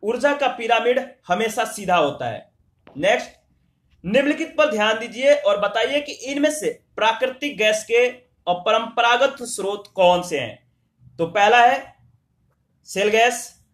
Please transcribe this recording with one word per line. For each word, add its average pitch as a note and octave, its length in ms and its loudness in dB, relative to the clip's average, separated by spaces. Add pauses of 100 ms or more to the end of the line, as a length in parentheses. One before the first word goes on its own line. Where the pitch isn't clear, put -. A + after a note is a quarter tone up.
ऊर्जा B3 320 0
का C#4 140 0
पिरामिड A#3+ 680 -2 (140)
हमेशा A3 360 -2
सीधा G3 320 -2
होता C#3 320 -2
है। - 240 -12 (440)
नेक्स्ट, G3+ 340 0 (720)
निम्नलिखित C#4+ 540 0
पर D4+ 120 2
ध्यान A3 280 0
दीजिए A#3+ 360 2
और G3+ 240 0
बताइए A3+ 420 -2
कि C#4+ 120 -14
इनमें C#4+ 380 -2
से G3 340 -6 (120)
प्राकृतिक B3 600 -2
गैस G#3+ 260 0
के B3 380 0 (260)
अपरंपरागत A#3 960 0
स्रोत G#3 520 -8
कौन F3+ 280 4
से D3 180 -6
हैं? G#2+ 320 -12 (460)
तो E3 80 0
पहला G#3+ 400 4
है C4+ 300 0 (920)
शेल G3+ 200 -2
गैस, A#3 640 0